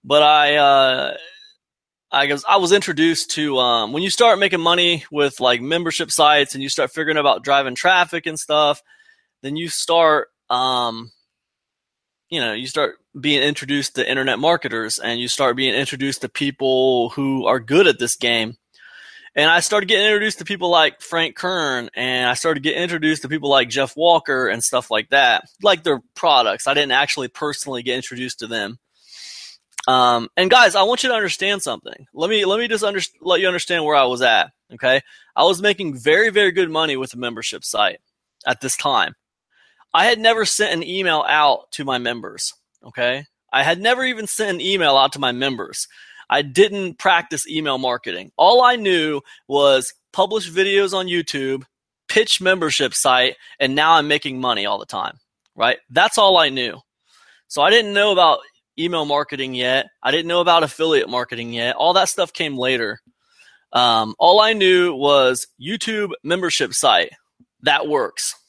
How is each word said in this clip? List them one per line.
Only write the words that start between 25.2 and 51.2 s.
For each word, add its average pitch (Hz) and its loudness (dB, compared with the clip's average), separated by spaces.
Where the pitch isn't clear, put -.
like 190 2
their 143 -2
products. 123 0
I 139 0
didn't 143 0
actually 131 -2
personally 135 -8
get 123 -4
introduced 127 -12
to 113 -12
them. 113 -8
Um, 123 2
and 185 0
guys, 233 6
I 196 4
want 233 0
you 262 0
to 240 0
understand 196 -4
something. - -10
Let 160 -4
me, 214 0
let 202 2
me 233 -2
just 220 -2
under-, 202 -2
let 175 2
you 190 2
understand 175 -2
where 151 2
I 139 6
was 123 -2
at, 113 2
okay? 131 0
I 147 2
was 175 2
making 190 -2
very, 170 2
very 196 2
good 175 -2
money 156 -2
with 131 -8
a 123 -16
membership 113 -8
site 104 -2
at 123 -2
this 131 -6
time. 110 -2
I 170 2
had 233 0
never 226 2
sent 208 -2
an 170 -4
email 175 -2
out 147 2
to 143 -10
my 131 -2
members, 120 -8
okay? 123 -4
I 135 2
had 170 0
never 247 0
even 226 -6
sent 202 -4
an 160 -10
email 170 0
out 135 2
to 143 -12
my 131 -2
members. 123 -6
I 147 0
didn't 185 0
practice 170 0
email 151 -4
marketing. 120 -6
All 220 6
I 247 4
knew 165 0
was 139 2
publish 190 -2
videos 196 0
on 185 -4
YouTube, 135 -4